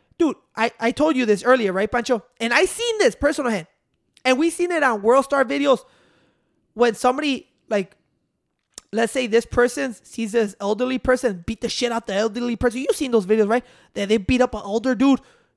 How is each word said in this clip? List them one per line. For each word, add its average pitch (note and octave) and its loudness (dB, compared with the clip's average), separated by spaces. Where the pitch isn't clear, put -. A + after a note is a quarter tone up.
dude, D#4+ 0
I, A3 0
I A#3 0
told D4+ 0
you B3+ 0
this G#3 0
earlier, A#3+ 2
right, G3 -2
Pancho? A#3 -2
And A#3 -2
I D4+ 4
seen A4+ -2
this F#4+ 2
personal C#4+ -2
hand. F3 -6
And B3+ 2
we E4 0
seen F4 -4
it D#4+ 0
on A#3 0
World B3+ 4
Star C#4 0
videos C#4 0
when A#3 2
somebody, C4+ -2
like, G3+ -2
let's A3 -2
say B3+ -2
this A3+ 0
person B3 0
sees A3 -10
this G#3+ 0
elderly A3 -2
person A3+ -2
beat A3 -6
the A#3 -4
shit A#3+ -4
out A3+ -6
the G3+ -4
elderly A3+ -2
person. B3 -2
You've - -2
seen C4 -4
those G#3+ 2
videos, G#3+ 2
right? A#3+ 0
That G3+ -4
they A3 4
beat B3 0
up B3 0
an G#3 -10
older A3 -2
dude C4+ 4